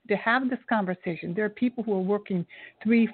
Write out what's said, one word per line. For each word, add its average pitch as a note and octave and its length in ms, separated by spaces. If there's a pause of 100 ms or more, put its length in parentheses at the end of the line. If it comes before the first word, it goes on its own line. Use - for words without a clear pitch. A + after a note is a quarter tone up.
to G3+ 80
have B3 320
this B3+ 100 (100)
conversation. F3+ 680
There G#3+ 100
are G#3 60
people A#3+ 320
who G#3+ 120
are F#3+ 60
working F#3+ 460 (360)
three, A3+ 320